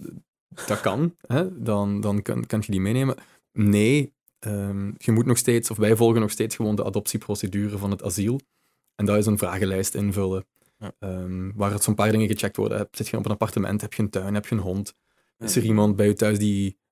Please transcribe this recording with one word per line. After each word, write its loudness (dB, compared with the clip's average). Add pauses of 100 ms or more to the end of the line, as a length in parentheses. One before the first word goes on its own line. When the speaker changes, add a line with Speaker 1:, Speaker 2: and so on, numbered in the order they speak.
(680)
Speaker 1:
dat -2
kan, -2 (100)
hè, -2
dan, 0
dan -2
kan, -4
kan -2
je -6
die 0
meenemen. 0 (360)
Nee, 4 (260)
ehm, -6
je 0
moet 4
nog 2
steeds, 0
of -8
wij 4
volgen 4
nog 0
steeds -4
gewoon 0
de -2
adoptieprocedure -4
van -4
het -4
asiel. -2 (540)
En -2
dat 4
is 4
een 4
vragenlijst -2
invullen. -2 (320)
Speaker 2:
Ja. -14
Speaker 1:
Ehm, -6
waar 0
het -2
zo'n 2
paar 4
dingen 2
gecheckt -2
worden. -2
Heb, -8
zit -6
je -6
op -4
een -2
appartement? -2
Heb -10
je -2
een -2
tuin? -4
Heb -4
je -4
een 0
hond? -6 (420)
Speaker 2:
Ja. -12
Speaker 1:
Is -2
er 4
iemand 4
bij 4
je 6
thuis 2
die 0 (140)